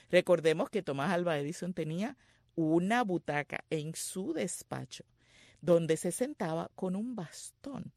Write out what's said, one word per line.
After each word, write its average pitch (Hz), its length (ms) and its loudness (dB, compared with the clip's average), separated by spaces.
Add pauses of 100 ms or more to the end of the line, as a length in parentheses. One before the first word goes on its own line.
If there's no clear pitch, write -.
(100)
Recordemos 170 580 6
que 196 140 -2
Tomás 139 280 0
Alva 175 280 2
Edison 175 340 -4
tenía 175 460 -4 (360)
una 175 480 4
butaca 156 680 -2
en 160 240 -4
su 208 400 -6
despacho - 720 -8 (560)
donde 165 340 6
se 175 160 -2
sentaba 185 640 -4
con 185 220 -4
un 233 200 -6
bastón. - 800 -12